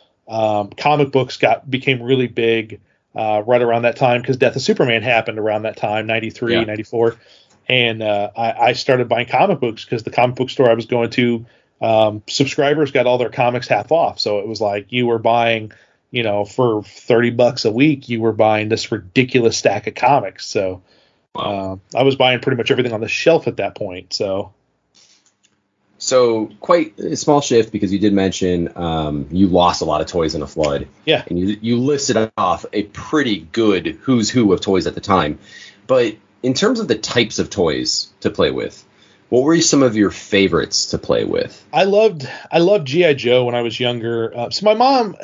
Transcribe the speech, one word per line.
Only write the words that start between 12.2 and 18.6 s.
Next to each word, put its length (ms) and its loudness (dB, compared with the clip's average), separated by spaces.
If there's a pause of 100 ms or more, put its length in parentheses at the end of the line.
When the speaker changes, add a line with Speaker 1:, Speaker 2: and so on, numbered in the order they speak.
Speaker 1:
subscribers 640 0
got 160 2
all 120 2
their 100 -2
comics 380 -2
half 240 0
off. 280 0
So 200 -2
it 80 -6
was 140 -8
like 300 -2
you 160 0
were 120 2
buying, 520 0 (400)
you 120 -4
know, 220 0
for 380 0
thirty 460 0
bucks 360 0
a 60 2
week, 380 0
you 120 -4
were 120 0
buying 360 2